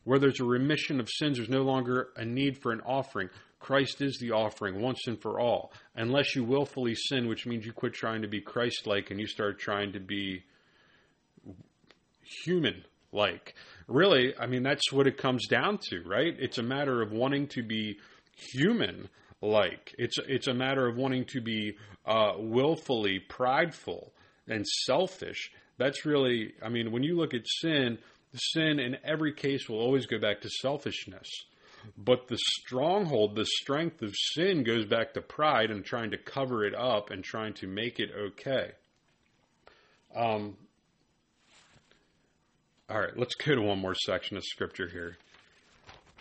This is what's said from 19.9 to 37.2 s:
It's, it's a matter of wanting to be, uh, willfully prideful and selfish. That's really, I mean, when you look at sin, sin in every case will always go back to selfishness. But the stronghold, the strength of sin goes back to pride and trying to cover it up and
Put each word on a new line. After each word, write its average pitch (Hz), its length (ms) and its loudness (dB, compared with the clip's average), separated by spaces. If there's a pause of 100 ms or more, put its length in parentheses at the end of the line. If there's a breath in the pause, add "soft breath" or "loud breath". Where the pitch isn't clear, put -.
It's, 120 200 -2 (100)
it's 131 200 -2
a 131 60 2
matter 131 340 0
of 117 100 -2
wanting 127 320 0
to 131 120 -4
be, 107 360 -4 (280 loud breath)
uh, 107 320 4
willfully 113 800 2
prideful 127 960 -2 (340 soft breath)
and 107 200 -2
selfish. - 840 -2 (280 soft breath)
That's 139 260 -2
really, 127 560 2
I 110 80 -6
mean, 117 220 -2
when 120 100 0
you 165 160 2
look 160 160 0
at 117 140 -4
sin, 135 500 0 (380 soft breath)
sin 156 440 0
in 127 240 -2
every 156 300 0
case 139 340 -2
will 110 120 -4
always 123 260 4
go 113 140 -2
back 104 220 0
to 110 80 -10
selfishness. 113 760 -4 (680 loud breath)
But 123 320 2
the 113 120 -2
stronghold, 135 960 2
the 107 100 0
strength 156 560 -2
of 104 140 -4
sin 170 480 0
goes 113 240 2
back 113 260 2
to - 80 -4
pride 131 480 4
and 101 160 -6
trying 117 260 -4
to 101 60 -4
cover 123 480 -2
it 98 80 0
up 110 380 0
and 98 120 -8